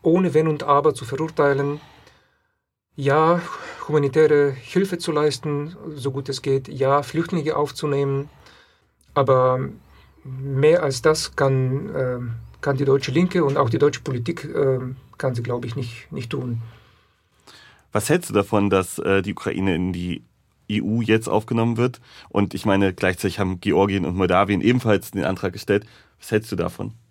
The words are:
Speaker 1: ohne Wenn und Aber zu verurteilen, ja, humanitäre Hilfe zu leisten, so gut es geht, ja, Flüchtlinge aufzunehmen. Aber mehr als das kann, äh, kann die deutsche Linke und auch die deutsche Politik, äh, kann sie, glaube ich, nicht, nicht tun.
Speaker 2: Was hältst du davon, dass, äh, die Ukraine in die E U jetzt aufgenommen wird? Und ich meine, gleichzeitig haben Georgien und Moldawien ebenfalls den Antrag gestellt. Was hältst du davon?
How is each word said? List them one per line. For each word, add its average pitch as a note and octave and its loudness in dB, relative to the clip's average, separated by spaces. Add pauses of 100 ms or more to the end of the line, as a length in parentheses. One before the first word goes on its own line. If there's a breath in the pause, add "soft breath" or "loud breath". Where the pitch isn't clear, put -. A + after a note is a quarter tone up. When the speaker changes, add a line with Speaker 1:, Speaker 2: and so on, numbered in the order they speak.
Speaker 1:
ohne E3+ 2
Wenn D#3+ 4
und D3+ -2
Aber C#3+ 4
zu - -10
verurteilen, C#3+ 0 (1120 soft breath)
ja, D#3 4 (480 loud breath)
humanitäre D3 4
Hilfe F#3 -2
zu E3+ -4
leisten, D3 -2 (200)
so C#3 -4
gut C3+ -8
es C3+ -8
geht, C3+ -2
ja, C3+ 0
Flüchtlinge D#3 -4
aufzunehmen. C#3+ -2 (840 soft breath)
Aber B2+ 4 (640 soft breath)
mehr C#3 2
als C3+ -2
das D#3 0
kann, C3+ 0
äh, B2+ -2 (420)
kann C#3 -2
die C#3 0
deutsche C3+ 2
Linke F3 2
und C#3 0
auch C#3 2
die - 0
deutsche D3 2
Politik, A#2+ -6
äh, C3+ 0 (360)
kann C3 -4
sie, A#2 -4
glaube A#2+ -6
ich, A#2 -8
nicht, - -10
nicht C3+ -8
tun. B2 -6 (1300 loud breath)
Speaker 2:
Was G#2+ -2
hältst F3 2
du - -8
davon, G2+ 2
dass, F#2+ 0
äh, G2 2
die G2 -6
Ukraine F#2+ -2
in F2+ -2
die F2 -6 (460)
E G#2 -2
U A2 -2
jetzt A2 2
aufgenommen A2+ 0
wird? B2 0 (280 loud breath)
Und G2+ 0
ich - -6
meine, G2 4
gleichzeitig F#2 -2
haben F#2 -2
Georgien G2 2
und F2 -4
Moldawien F#2+ 2
ebenfalls A2 2
den F2+ -2
Antrag F#2 -4
gestellt. G2+ -2 (320 soft breath)
Was - -8
hältst G#2+ -2
du G2+ -4
davon? G2 -6 (180)